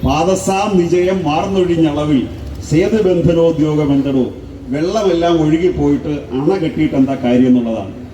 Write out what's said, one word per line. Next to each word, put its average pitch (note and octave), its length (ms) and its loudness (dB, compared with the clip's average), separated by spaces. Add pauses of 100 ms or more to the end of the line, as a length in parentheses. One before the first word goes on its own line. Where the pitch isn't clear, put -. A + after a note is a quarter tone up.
"പാദസാം F#3+ 600 0 (120)
നിജയം F3+ 380 2 (100)
വാർന്നൊഴിഞ്ഞളവിൽ D#3+ 920 0 (480)
സേതു G3+ 380 2
ബന്ധനോ E3 460 2
ഉദ്യോഗ D3+ 260 0 (120)
ബന്ധനോ", C3+ 340 0 (500)
വെള്ളമെല്ലാം E3+ 680 0
ഒഴുകിപ്പോയിട്ട് D3+ 720 0 (260)
അണ D3 100 0 (140)
കെട്ടിയിട്ട് C#3 380 -2
എന്താ C3 240 0
കാര്യം B2+ 260 4
എന്നുള്ളതാണ്. A2+ 420 0 (200)